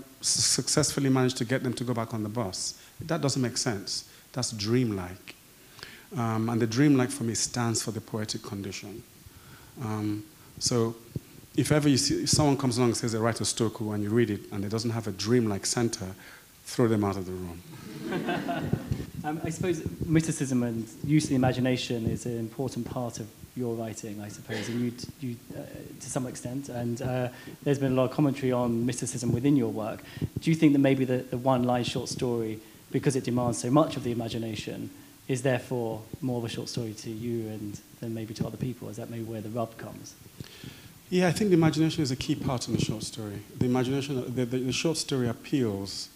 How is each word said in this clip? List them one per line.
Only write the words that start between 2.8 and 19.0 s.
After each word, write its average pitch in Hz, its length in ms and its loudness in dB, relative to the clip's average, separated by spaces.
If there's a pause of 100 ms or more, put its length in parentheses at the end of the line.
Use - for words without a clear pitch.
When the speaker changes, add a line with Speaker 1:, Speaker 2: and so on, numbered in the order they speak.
Speaker 1:
That - 180 -2
doesn't 139 200 2
make 123 160 0
sense. - 540 -4 (220)
That's 123 180 -4
dreamlike. 104 840 -2 (800)
Um, 113 320 2
and 117 120 2
the 117 60 4
dreamlike 127 440 6
for - 140 -6
me 113 100 0
stands 117 480 0
for 113 100 -4
the 110 80 -6
poetic 107 420 -6
condition. 101 600 -8 (800)
Um, 107 420 -2 (340)
so 117 380 2 (600)
if 131 140 4
ever 151 180 6
you 139 80 8
see, - 260 2
if 147 80 0
someone 147 260 6
comes 127 200 2
along 123 140 6
and 107 60 2
says 117 160 -2
they 113 60 2
write 110 220 2
a 110 40 -2
stoku 107 500 0
and 104 80 0
you 104 80 0
read 113 200 6
it 98 100 -2 (100)
and 98 140 -4
it 104 40 -4
doesn't 113 220 0
have 113 160 -2
a 104 60 -2
dreamlike 104 540 2
center, 113 400 0 (580)
throw 120 240 4
them 107 160 4
out 98 120 0
of 92 100 -6
the 92 60 -6
room. 90 300 -8 (480)
Speaker 2:
<laughs> 175 720 -4 (420)